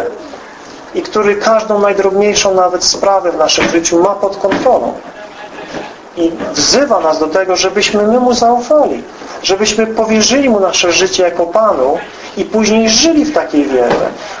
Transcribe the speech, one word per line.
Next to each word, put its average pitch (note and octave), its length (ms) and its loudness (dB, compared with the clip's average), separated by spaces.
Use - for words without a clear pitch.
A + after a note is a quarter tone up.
i F4 80 -2
który G3+ 340 0
każdą G#3+ 420 2
najdrobniejszą G3 760 2
nawet F3+ 300 2
sprawę F#3+ 480 0
w E3 40 -6
naszym D#3 320 2
życiu E3+ 340 2
ma G3 120 2
pod G3 220 -2
kontrolą. G3 560 0
I E3+ 160 0
wzywa A3+ 480 2
nas D#3 180 0
do D#3 80 0
tego, F#3 300 0
żebyśmy G3 500 0
my A#3+ 140 4
Mu B3 120 2
zaufali, A#3 720 2
żebyśmy G#3 440 0
powierzyli A3 600 2
Mu G#3 120 2
nasze F3 320 2
życie F#3 300 0
jako E3+ 240 0
Panu D#3 520 2
i F#3+ 80 -2
później A3 440 2
żyli D4+ 360 2
w - 100 -4
takiej D3 300 0
wierze. B2+ 460 0